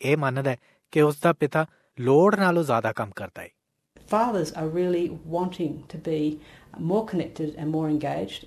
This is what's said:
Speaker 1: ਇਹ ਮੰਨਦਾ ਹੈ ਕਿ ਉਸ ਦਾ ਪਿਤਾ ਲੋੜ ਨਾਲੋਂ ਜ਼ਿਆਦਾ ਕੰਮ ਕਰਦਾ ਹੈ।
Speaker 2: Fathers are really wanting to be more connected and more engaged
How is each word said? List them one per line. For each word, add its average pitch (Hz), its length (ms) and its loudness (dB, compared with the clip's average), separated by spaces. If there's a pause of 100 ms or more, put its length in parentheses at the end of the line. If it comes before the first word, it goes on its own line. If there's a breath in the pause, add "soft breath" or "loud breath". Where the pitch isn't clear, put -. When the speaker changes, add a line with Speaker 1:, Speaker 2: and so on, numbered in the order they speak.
Speaker 1:
ਇਹ 139 160 2
ਮੰਨਦਾ 139 340 0
ਹੈ 120 60 -2 (360)
ਕਿ 151 100 6
ਉਸ 147 180 4
ਦਾ 170 120 4
ਪਿਤਾ 156 340 0 (320)
ਲੋੜ 147 380 6
ਨਾਲੋਂ 180 280 2
ਜ਼ਿਆਦਾ 113 280 0
ਕੰਮ 107 240 -4
ਕਰਦਾ 95 260 -12
ਹੈ। 90 60 -16 (640)
Speaker 2:
Fathers 214 480 0
are 160 160 -4
really 180 260 0 (300)
wanting 170 420 -4 (180)
to 156 140 -12
be 160 120 -2 (720 loud breath)
more 214 200 2
connected 156 520 -6
and 156 120 -4
more 160 160 0
engaged 151 560 -4